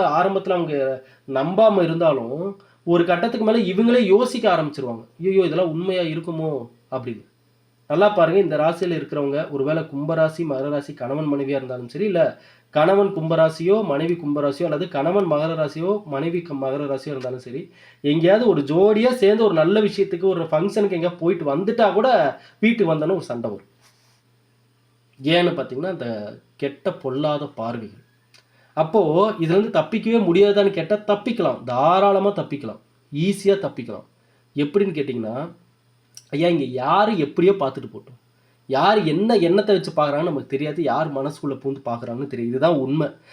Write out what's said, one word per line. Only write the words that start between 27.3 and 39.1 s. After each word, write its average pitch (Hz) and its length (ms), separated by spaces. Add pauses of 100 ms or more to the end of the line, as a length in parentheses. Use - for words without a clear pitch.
பார்வைகள். 117 560 (760)
அப்போ 170 520
இதுல 190 120
இருந்து 202 360
தப்பிக்கவே 226 440
முடியாதான்னு 196 480
கேட்டா 170 260
தப்பிக்கலாம். 202 680
தாராளமா 190 680
தப்பிக்கலாம். 131 440 (340)
ஈஸியா 196 460
தப்பிக்கலாம். 120 460 (500)
எப்படின்னு 170 400
கேட்டிங்கன்னா, 135 580 (800)
ஐயா, 160 180
இங்க 160 160
யாரு 165 540
எப்படியோ 170 340
பார்த்துட்டு 139 380
போட்டும். - 280 (480)
யார் 180 380
என்ன 190 300